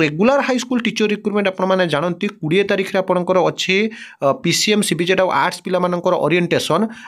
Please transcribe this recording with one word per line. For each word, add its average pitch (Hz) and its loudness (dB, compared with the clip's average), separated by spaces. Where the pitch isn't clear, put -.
ରେଗୁଲାର 196 2
ହାଇସ୍କୁଲ 254 -2
ଟିଚର 214 0
ରିକ୍ରୁଟମେଣ୍ଟ 202 -2
ଆପଣମାନେ 185 0
ଜାଣନ୍ତି, 175 -2
କୋଡ଼ିଏ 190 0
ତାରିଖରେ 196 -2
ଆପଣଙ୍କର 185 0
ଅଛି, 185 -2
ଅ, 143 2
ପି 170 0
ସି - 0
ଏମ୍, 208 2
ସି 175 -2
ବି 165 0
ଜେଡ୍ 185 2
ଆଉ 185 2
ଆର୍ଟସ 180 -2
ପିଲାମାନଙ୍କର 180 0
ଓରିଏଣ୍ଟେସନ୍। 165 2